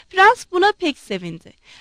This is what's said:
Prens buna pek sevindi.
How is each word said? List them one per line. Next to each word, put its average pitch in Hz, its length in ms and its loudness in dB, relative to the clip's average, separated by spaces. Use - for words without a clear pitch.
Prens 403 420 2
buna 370 200 0
pek 311 260 -6
sevindi. 175 540 -12